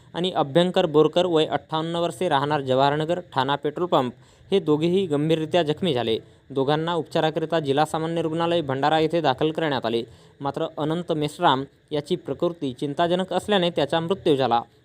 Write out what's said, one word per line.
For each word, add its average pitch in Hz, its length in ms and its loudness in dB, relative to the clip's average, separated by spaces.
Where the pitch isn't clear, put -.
आणि 180 180 -2
अभ्यंकर 175 540 2
बोरकर, 156 400 4
वय 160 200 2
अठ्ठावन्न 160 500 -4
वर्षे, 170 340 -2
राहणार 147 320 0
जवाहरनगर 143 580 2
ठाणा 139 360 -2
पेट्रोल 151 320 -4
पंप, 135 260 2
हे 196 80 2
दोघेही 170 460 2
गंभीररित्या 160 580 0
जखमी 151 300 0
झाले. 113 240 0
दोघांना 151 440 0
उपचाराकरिता 160 680 -2
जिल्हा 147 260 2
सामान्य 165 360 -4
रुग्णालय 165 400 0
भंडारा 143 380 0
येथे 160 220 2
दाखल 151 300 0
करण्यात 147 340 -2
आले. 117 180 0
मात्र 143 240 -4
अनंत 160 340 -4
मेश्राम 147 520 0
याची 147 240 -4
प्रकृती 151 580 -4
चिंताजनक 175 600 -2
असल्याने 185 360 0
त्याचा 165 300 0
मृत्यू 165 360 0
झाला. 120 260 2